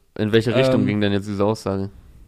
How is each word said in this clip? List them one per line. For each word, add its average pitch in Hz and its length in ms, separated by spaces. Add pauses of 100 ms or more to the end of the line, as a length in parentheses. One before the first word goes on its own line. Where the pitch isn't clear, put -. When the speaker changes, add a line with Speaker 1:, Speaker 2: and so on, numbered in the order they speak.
(180)
Speaker 1:
In 104 140
welche 113 220
Richtung 131 280
Speaker 2:
Ähm, 101 40
Speaker 1:
ging 104 140
denn 101 120
jetzt 101 160
diese 101 160
Aussage? 98 460 (380)